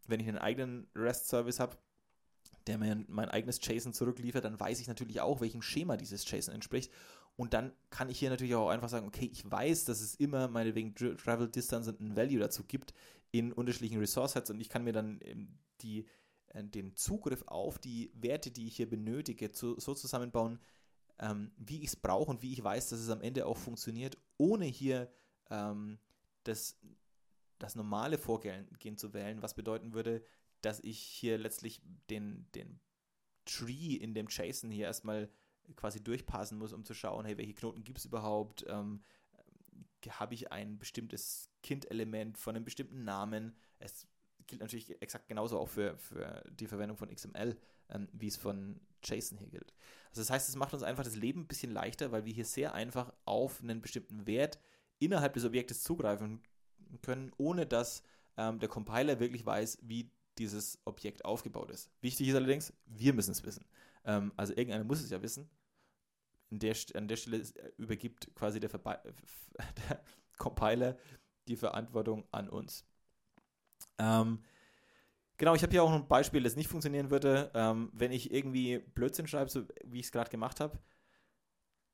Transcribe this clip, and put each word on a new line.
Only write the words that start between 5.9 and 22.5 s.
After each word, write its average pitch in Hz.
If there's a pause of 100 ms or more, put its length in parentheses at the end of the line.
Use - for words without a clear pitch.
dieses 101
json -
entspricht. 120 (440)
Und 120
dann 123 (160)
kann 131
ich 120
hier 135
natürlich 127
auch 107
einfach 117
sagen, 117
okay, 117
ich -
weiß, 135
dass 110
es 107
immer 139
meinetwegen 113
Tra-, -
Travel 117
Distance 117
und 104
ein 107
Value 123
dazu -
gibt - (380)
in 117
unterschiedlichen 117
Resource 127
Sets 123
und 110
ich -
kann 120
mir 117
dann, 107
ähm, - (240)
die, 110 (420)
äh, 104
den 98
Zugriff 165
auf -
die 117
Werte, 120
die 117
ich 117
hier 117
benötige, 113
zu, 120
so 139
zusammenbauen, 120 (600)
ähm, 107
wie 139
ich's -
brauche 180
und 120
wie 127